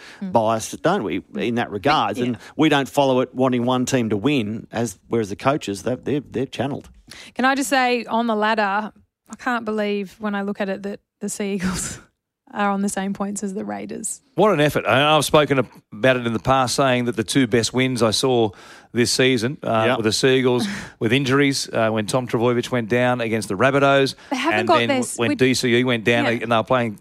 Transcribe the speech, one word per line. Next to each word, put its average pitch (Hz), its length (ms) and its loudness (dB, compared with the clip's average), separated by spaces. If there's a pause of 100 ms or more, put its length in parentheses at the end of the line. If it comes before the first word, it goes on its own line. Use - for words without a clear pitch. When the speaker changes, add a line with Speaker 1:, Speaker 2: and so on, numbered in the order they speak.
(220)
Speaker 1:
Mm. 190 120 -8
Speaker 2:
bias, 113 380 0
don't 180 320 -2
we, 82 200 -4 (140)
in 110 180 -2
that 117 160 -2
regards? 107 480 0
Speaker 1:
Yeah. 123 60 0
Speaker 2:
And 120 120 -4 (200)
we 160 100 4
don't 139 220 2
follow 135 320 2
it 117 120 -4
wanting 127 320 0
one 127 200 0
team 120 240 0
to 104 80 0
win, 107 560 -2
as 113 340 -4
whereas 113 220 -2
the - 80 -6
coaches, 135 460 -2
they're, 127 120 -2
they're, 135 260 -4
they're 101 240 -6
channeled. 135 440 -8 (460)
Speaker 1:
Can 240 100 0
I 269 100 2
just 269 140 -4
say, 247 340 0
on 233 240 -2
the 220 80 0
ladder, 214 560 0 (380)
I 220 80 -14
can't 233 280 -4
believe 208 540 -4
when 214 160 -4
I 196 60 -4
look 202 200 -6
at 196 80 -4
it 196 140 -6
that 196 180 -10 (180)
the 208 100 -6
Sea 202 260 -4
Eagles 185 440 -4 (260)
<laughs> - 280 -20
are 202 160 0
on 196 120 -2
the 202 80 0
same 196 240 -4
points 202 300 -6
as 196 100 -6
the 208 120 -8
Raiders. 202 560 -10 (140)
Speaker 3:
What 208 180 4
an 151 80 0
effort. 139 240 2
I, 139 320 4
I've 139 80 2
spoken 139 340 4 (320)
about 123 260 2
it 120 80 -4
in 117 80 0
the 107 60 -2
past, 131 360 2
saying 127 300 2
that 117 120 -2
the 113 80 0
two 135 200 2
best 113 280 0
wins 127 280 0
I 113 100 4
saw 117 400 2 (420)
this 123 180 2
season, 131 520 2
uh, 113 240 0
Speaker 2:
Yep. 127 100 2
Speaker 3:
were 113 60 -4
the 107 100 2
Sea 131 240 4
Eagles 123 280 2 (180)
Speaker 1:
<laughs> - 160 -18
Speaker 3:
with 113 120 0
injuries, 139 640 2
uh, 113 160 2
when 110 160 -2
Tom 127 220 -2
Trbojevic 120 440 0
went 117 160 -2
down 123 320 2
against 110 300 -2
the 101 60 -2
Rabbitohs, 135 600 2 (140)
Speaker 1:
They 269 80 -4
haven't 269 220 0
Speaker 3:
and 214 80 -2
Speaker 1:
got 330 120 4
Speaker 3:
then 233 80 0
Speaker 1:
their 269 120 0
Speaker 3:
w-, - 20 -2
Speaker 1:
s-, - 180 -6
Speaker 3:
when 117 100 2
Speaker 1:
with 294 100 0
Speaker 3:
D 131 140 4
C 120 220 2
E 123 80 4
went 120 220 -2
down 120 200 2
Speaker 1:
Yeah. 117 60 0 (120)
Speaker 3:
and 113 80 -2
they 117 40 4
were 110 80 2
playing 120 380 0